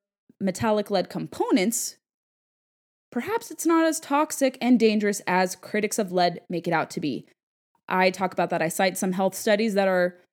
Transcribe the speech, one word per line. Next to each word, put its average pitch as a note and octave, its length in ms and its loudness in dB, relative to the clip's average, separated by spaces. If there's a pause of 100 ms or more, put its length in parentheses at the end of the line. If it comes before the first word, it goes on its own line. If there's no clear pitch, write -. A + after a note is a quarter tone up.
(400)
metallic G#3 480 0
lead F#3 220 -2
components, A#3+ 840 -2 (1120)
perhaps F#4 400 -6
it's D#4+ 160 -6
not E4 180 4
as D#4+ 140 0
toxic C#4+ 640 0
and B3 180 4
dangerous G#3 480 2
as F#3 300 2
critics - 420 -6
of F#3+ 140 -2
lead F3 360 0
make F3 200 -6
it E3+ 40 0
out D#3+ 180 0
to - 100 -8
be. B2 260 -6 (640)
I F#3 220 4
talk F#3 220 -2
about F3 180 0
that. E3+ 120 0
I D#3+ 60 0
cite F#3 280 0
some F#3+ 160 -2
health F#3+ 220 0
studies G#3+ 400 0
that G3 140 2
are F3+ 280 0 (160)